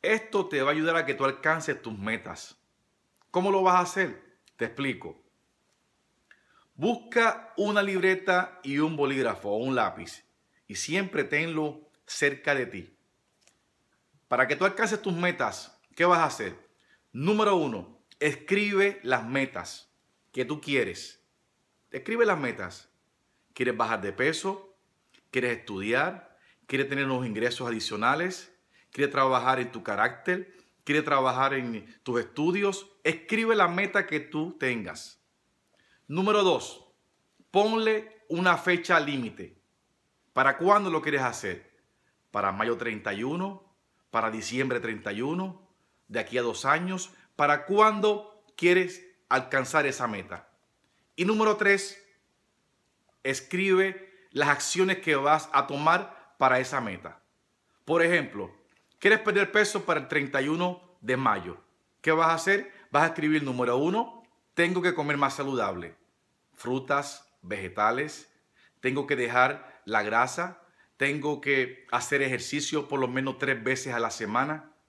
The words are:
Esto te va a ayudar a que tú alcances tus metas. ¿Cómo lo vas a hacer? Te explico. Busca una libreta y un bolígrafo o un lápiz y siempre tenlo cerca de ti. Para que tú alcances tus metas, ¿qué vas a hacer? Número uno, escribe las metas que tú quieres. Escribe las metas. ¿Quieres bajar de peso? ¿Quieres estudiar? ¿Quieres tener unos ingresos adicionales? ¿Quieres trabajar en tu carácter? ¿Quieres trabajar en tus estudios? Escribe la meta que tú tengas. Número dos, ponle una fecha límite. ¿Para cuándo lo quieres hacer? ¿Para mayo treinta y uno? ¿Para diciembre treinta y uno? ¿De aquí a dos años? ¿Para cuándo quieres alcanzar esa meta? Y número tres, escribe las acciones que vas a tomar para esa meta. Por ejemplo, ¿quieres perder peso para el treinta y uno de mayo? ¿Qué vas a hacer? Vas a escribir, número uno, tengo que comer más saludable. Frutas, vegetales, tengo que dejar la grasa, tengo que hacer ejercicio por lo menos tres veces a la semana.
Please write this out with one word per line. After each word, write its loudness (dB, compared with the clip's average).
Esto 0
te 0
va 2
a 2
ayudar 2
a 0
que -2
tú -2
alcances 0
tus -10
metas. -8
¿Cómo 0
lo 4
vas 6
a 8
hacer? -2
Te -2
explico. -6
Busca 0
una 2
libreta 2
y -2
un 0
bolígrafo 0
o 0
un -2
lápiz -4
y -12
siempre -2
tenlo -4
cerca -2
de 0
ti. -14
Para 2
que -2
tú 2
alcances 0
tus -2
metas, -4
¿qué 2
vas 6
a 4
hacer? -8
Número 2
uno, -2
escribe 0
las 0
metas -6
que -2
tú -6
quieres. -4
Escribe 0
las 2
metas. -8
¿Quieres -2
bajar -2
de -4
peso? -4
¿Quieres -2
estudiar? -4
¿Quieres -2
tener -2
unos -2
ingresos -4
adicionales? -4
¿Quieres -2
trabajar 2
en -6
tu -12
carácter? -2
¿Quieres 0
trabajar 2
en -6
tus -2
estudios? -2
Escribe 0
la 4
meta -2
que -4
tú -6
tengas. -6
Número 2
dos, 0
ponle 0
una 2
fecha 2
límite. -6
¿Para 4
cuándo 4
lo 0
quieres 0
hacer? -6
¿Para 0
mayo -2
treinta -6
y -6
uno? -6
¿Para 0
diciembre -2
treinta -6
y -4
uno? -6
¿De -6
aquí -4
a 2
dos -4
años? -2
¿Para 2
cuándo 2
quieres 2
alcanzar 0
esa -4
meta? -10
Y -2
número 2
tres, 0
escribe 0
las 2
acciones 0
que 2
vas 2
a 4
tomar 0
para 4
esa -2
meta. -10
Por 2
ejemplo, 0
¿quieres 6
perder 0
peso 2
para 2
el -12
treinta -2
y -2
uno -4
de 0
mayo? 0
¿Qué 2
vas 4
a 4
hacer? 0
Vas 6
a 4
escribir, 0
número 0
uno, -2
tengo 2
que 2
comer -2
más 0
saludable. -4
Frutas, -4
vegetales, -4
tengo -2
que 0
dejar 0
la 0
grasa, -2
tengo -2
que -2
hacer 0
ejercicio -4
por -4
lo 0
menos -4
tres -2
veces -2
a -2
la -2
semana. -4